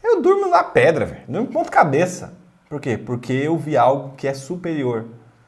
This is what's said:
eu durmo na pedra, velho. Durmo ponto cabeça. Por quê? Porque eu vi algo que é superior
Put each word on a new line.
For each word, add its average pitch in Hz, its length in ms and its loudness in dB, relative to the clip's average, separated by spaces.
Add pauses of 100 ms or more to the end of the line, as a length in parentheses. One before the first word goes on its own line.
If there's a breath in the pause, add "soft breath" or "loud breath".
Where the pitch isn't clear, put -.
eu 427 200 2
durmo 392 280 2
na 349 120 4
pedra, 139 440 2
velho. - 220 -14
Durmo 196 200 -4
ponto - 220 -4
cabeça. 165 600 0 (360)
Por 147 120 -10
quê? 120 160 -2
Porque 123 360 -6
eu 147 240 0
vi 156 200 -2
algo 139 400 2
que 139 120 -6
é 135 60 -4
superior 143 720 -6 (420 soft breath)